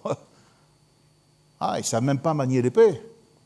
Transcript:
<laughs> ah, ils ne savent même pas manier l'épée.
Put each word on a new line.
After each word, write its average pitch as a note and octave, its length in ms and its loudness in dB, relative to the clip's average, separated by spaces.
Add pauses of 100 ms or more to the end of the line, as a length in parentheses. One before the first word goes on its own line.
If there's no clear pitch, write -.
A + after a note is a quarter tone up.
<laughs> - 120 -6 (1400)
ah, - 160 -4
ils - 60 -6
ne - 40 -8
savent A2+ 160 -2
même C#3 180 0
pas D#3+ 140 0
manier C3 280 0
l'épée. D#3+ 400 4 (440)